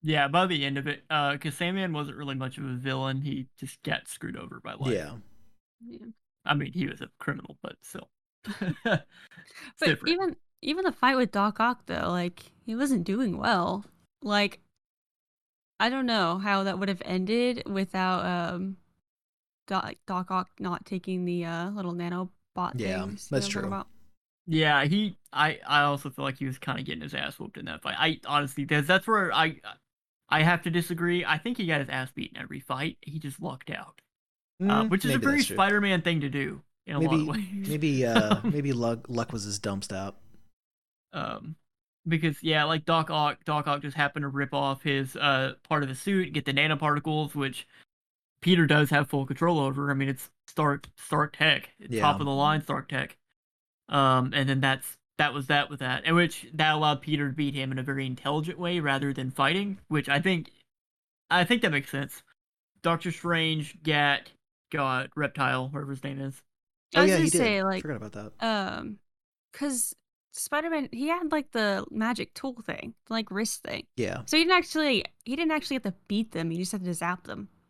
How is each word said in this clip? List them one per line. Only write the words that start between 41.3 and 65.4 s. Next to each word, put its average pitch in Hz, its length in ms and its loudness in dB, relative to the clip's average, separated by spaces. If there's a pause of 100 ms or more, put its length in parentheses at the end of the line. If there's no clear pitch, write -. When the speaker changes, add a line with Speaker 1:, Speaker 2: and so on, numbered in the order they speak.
Speaker 1:
because, 160 360 0
yeah, 156 220 2
like, 156 200 0
Doc 165 260 2
Ock, 151 340 0
Doc 151 220 0
Ock 143 160 0
just 143 140 -6
happened 147 280 0
to 139 40 -4
rip 139 260 -4
off 139 280 0
his, 139 340 -2
uh, 135 380 2 (140)
part 151 140 2
of 135 60 -2
the 131 60 -6
suit, 185 380 0
get 151 120 -2
the 139 80 -2
nanoparticles, 151 800 0
which 143 320 -4 (760)
Peter 170 240 8
does 147 240 6
have 143 200 4
full 139 160 0
control 160 340 2
over. 139 300 0
I 135 40 2
mean, 135 160 0
it's 135 200 -8 (180)
Stark, 143 480 0
Stark 147 400 -2
tech. 151 340 2 (100)
It's - 140 -10
Speaker 2:
Yeah. - 20 0
Speaker 1:
top 147 240 4
of 147 60 0
the 139 60 0
line 147 300 4
Stark 147 260 -6
tech. - 300 -6 (720)
Um, 131 460 4
and 135 140 2
then 135 120 2
that's 135 380 0 (200)
that 147 140 2
was 135 140 -6
that 143 240 2
with 143 100 -12
that. 127 240 -2
And 165 120 4
which, 170 380 2
that 156 200 4
allowed 151 280 2
Peter 147 260 0
to 131 60 -4
beat 143 200 -2
him 135 180 -4
in 131 60 -4
a 131 40 -4
very 135 240 -4
intelligent 151 520 -2
way 175 220 0
rather 139 320 2
than 131 180 -4
fighting, 190 480 0 (100)
which 151 200 0
I 143 120 4
think, 170 300 0 (800)
I 175 140 6
think 233 180 2
that 196 80 4
makes 143 200 -2
sense. 139 320 -6 (600)
Doctor 170 300 0
Strange, 160 720 -2
Gat, 147 480 2 (400)
got 135 460 0
Reptile, 131 520 0